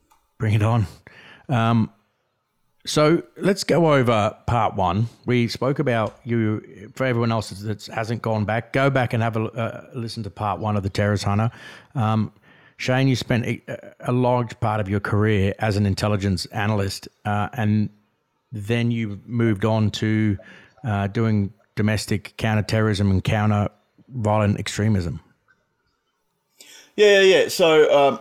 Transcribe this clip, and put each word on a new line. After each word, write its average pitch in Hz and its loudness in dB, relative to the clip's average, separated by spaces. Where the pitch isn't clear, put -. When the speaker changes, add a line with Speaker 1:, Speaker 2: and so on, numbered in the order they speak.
Speaker 1:
Bring 107 0
it 104 2
on. 113 2
Um, 113 2
so 156 2
let's 190 0
go 160 2
over 117 2
part 110 0
one. 95 0
We 120 2
spoke 131 -4
about 117 -2
you, 107 -4
for 131 -2
everyone 117 0
else 113 -4
that 101 -10
hasn't 113 -6
gone 107 -2
back, 113 -4
go 135 2
back 127 0
and 113 0
have 113 -2
a, 110 -2
uh, - -8
listen 113 -10
to 98 -10
part 98 -6
one 107 -2
of 95 -2
The 98 -4
Terrorist 104 0
Hunter. 104 0
Um, 110 0
Shane, 131 0
you 131 2
spent 120 -2
a, - -10
a - -4
large 123 0
part 107 0
of 95 -4
your 101 0
career 101 2
as 104 0
an 104 2
intelligence 98 -2
analyst, 104 -4
uh, 104 -2
and 107 0
then 117 -4
you 110 -6
moved 110 0
on 110 2
to, 107 0
uh, 101 -2
doing 107 -2
domestic 107 -2
counterterrorism 107 0
and 92 0
counter 104 0
violent 107 0
extremism. 95 -2
Speaker 2:
Yeah, 202 6
yeah, 185 6
yeah. - 0
So, 156 4
um, 135 4